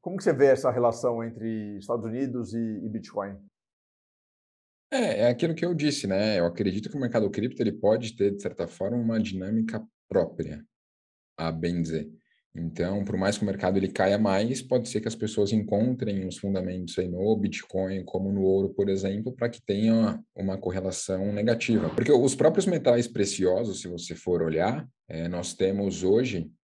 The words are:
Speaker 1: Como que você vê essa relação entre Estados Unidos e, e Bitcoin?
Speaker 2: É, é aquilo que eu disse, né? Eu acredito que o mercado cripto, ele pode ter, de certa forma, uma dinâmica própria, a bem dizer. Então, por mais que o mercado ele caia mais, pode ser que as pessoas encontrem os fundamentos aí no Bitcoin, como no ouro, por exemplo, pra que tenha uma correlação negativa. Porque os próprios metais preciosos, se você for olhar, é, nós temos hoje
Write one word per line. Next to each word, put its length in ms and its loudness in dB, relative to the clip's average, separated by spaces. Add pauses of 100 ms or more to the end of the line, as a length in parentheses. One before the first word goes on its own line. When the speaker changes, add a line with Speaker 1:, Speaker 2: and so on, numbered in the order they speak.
Speaker 1:
Como 160 -8
que 60 -6
você 100 4
vê 140 6
essa 240 6
relação 520 0
entre 560 -6
Estados 260 -4
Unidos 500 -4
e, 40 -2
e 300 -4
Bitcoin? 480 -6 (1600)
Speaker 2:
É, 280 2
é 80 6
aquilo 240 0
que 100 -4
eu 80 0
disse, 340 0
né? 320 2
Eu 60 2
acredito 460 -2
que 60 -8
o 40 -4
mercado 300 0
cripto, 320 -4
ele 100 2
pode 420 0
ter, 160 2
de 120 -8
certa 260 -6
forma, 300 -4
uma 200 0
dinâmica 640 -2 (240)
própria, 560 -2 (720)
a 160 -4
bem 300 -2
dizer. 300 -2 (440)
Então, 480 -2
por 140 -4
mais 220 0
que 40 0
o 40 0
mercado 320 0
ele 100 0
caia 300 2
mais, 420 2
pode 300 -2
ser 100 -2
que 80 -4
as 60 -6
pessoas 360 0
encontrem 760 0
os 100 -8
fundamentos 640 -4
aí 100 0
no 260 2
Bitcoin, 720 -4
como 260 -4
no 120 0
ouro, 260 4
por 220 0
exemplo, 420 -2
pra 160 -2
que 160 -10
tenha 580 2 (140)
uma 220 -2
correlação 720 -2
negativa. 560 2
Porque 240 2
os 220 6
próprios 320 4
metais 420 4
preciosos, 720 0
se 80 -12
você 260 -10
for 280 0
olhar, 440 0 (220)
é, 180 -6
nós 280 -6
temos 500 0
hoje 480 2 (120)